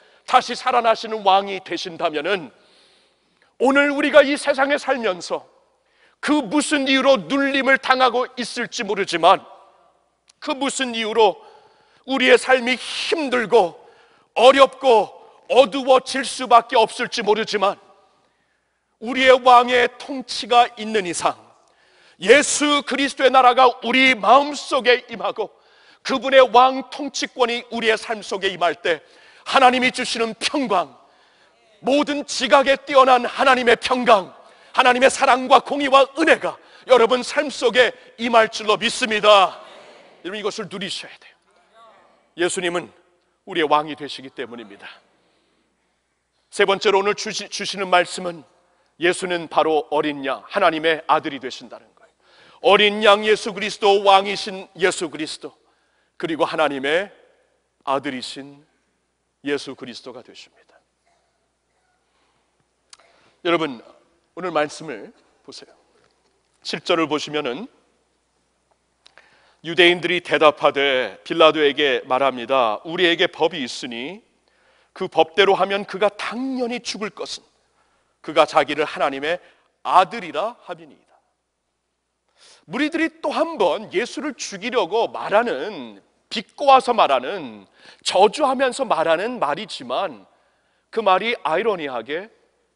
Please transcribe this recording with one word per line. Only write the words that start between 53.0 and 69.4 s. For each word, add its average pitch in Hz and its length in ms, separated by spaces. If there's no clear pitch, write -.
양 208 200
예수 214 280
그리스도, 202 500
왕이신 196 720
예수 175 340
그리스도, 147 460
그리고 160 280
하나님의 151 680
아들이신 139 800
예수 139 320
그리스도가 123 460
되십니다. - 560
여러분, 156 360
오늘 175 160
말씀을 151 640
보세요. - 260
칠 - 180
절을 165 260
보시면은 147 640